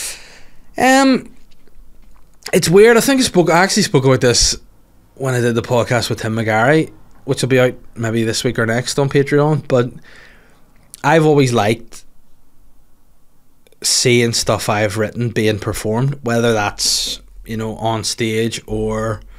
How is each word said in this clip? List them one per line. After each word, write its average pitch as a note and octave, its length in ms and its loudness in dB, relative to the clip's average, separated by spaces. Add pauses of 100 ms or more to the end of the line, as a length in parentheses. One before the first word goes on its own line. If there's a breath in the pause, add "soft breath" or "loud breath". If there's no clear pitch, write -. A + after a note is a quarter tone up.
(760 loud breath)
Um, C4 540 2 (1200)
it's E3 160 0
weird. G#3+ 280 8
I A3 40 4
think C4 200 2
I - 20 2
spoke, F3 260 2
I E3 100 4
actually F#3+ 260 2
spoke C3 200 2
about C3 180 2
this - 340 2 (580)
when B2+ 200 -4
I B2 60 -2
did A#2 140 0
the A2+ 80 0
podcast A#2+ 480 0
with A2+ 100 -6
Tim A2 140 -4
McGarry, A#2 580 2 (320)
which C#3 160 -4
will B2+ 80 -2
be B2+ 120 4
out B2+ 140 2 (200)
maybe A2+ 300 -2
this A2 180 -2
week A#2+ 160 -2
or A2+ 80 0
next A#2 320 -2
on C#3 100 0
Patreon, C#3+ 600 0
but B2+ 200 2 (1160 loud breath)
I've D#3 200 4
always C#3+ 280 4
liked A2+ 520 -2 (1800)
seeing A#2+ 500 2
stuff - 360 -2
I've G#2 280 -2
written A2 340 -4
being G#2+ 300 -2
performed, A2+ 640 -4
whether A#2 300 0
that's, - 680 -4 (240)
you A2 120 -10
know, A2 200 -8
on A2+ 260 -2
stage A2 640 -4
or, A2 540 -4 (180 soft breath)